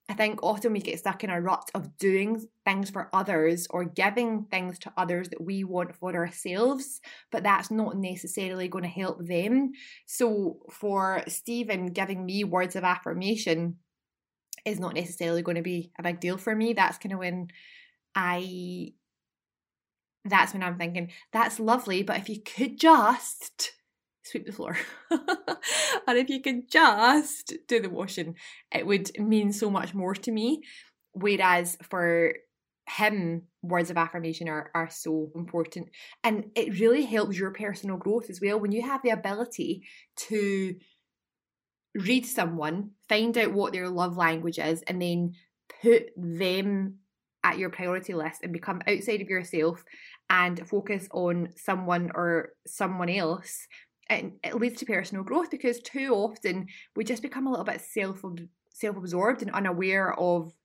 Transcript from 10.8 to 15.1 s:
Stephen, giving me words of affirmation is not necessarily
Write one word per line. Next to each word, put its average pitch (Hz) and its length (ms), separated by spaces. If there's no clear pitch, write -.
Stephen, 202 640
giving 185 340
me 196 160
words 180 320
of 185 80
affirmation 180 960
is 214 160
not 180 160
necessarily 170 460